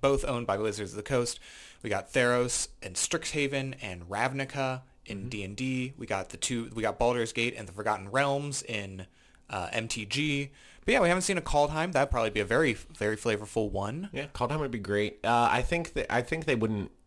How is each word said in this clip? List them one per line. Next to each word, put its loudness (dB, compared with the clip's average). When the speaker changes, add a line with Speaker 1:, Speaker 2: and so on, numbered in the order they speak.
Speaker 1:
both 2
owned -2
by 2
Wizards -2
of -10
the -6
Coast. 0
We -6
got -4
Theros 4
and -10
Strixhaven -2
and -10
Ravnica -2
in -8
Speaker 2:
Mm-hmm. -8
Speaker 1:
D -6
and -8
D. -2
We -10
got -2
the -14
two, -2
we -6
got 0
Baldur's 2
Gate 0
and -10
the -14
Forgotten -2
Realms 0
in, -6
uh, -4
M -2
T -6
G. -2
But 2
yeah, 6
we 6
haven't 4
seen 0
a -2
Kaldheim. 2
That'd 4
probably 2
be 0
a 4
very, 4
very 0
flavorful 0
one. -4
Speaker 2:
Yeah, -6
Kaldheim 0
would -2
be -4
great. 0
Uh, 6
I 4
think 0
that, 0
I 2
think -4
they 2
wouldn't, 0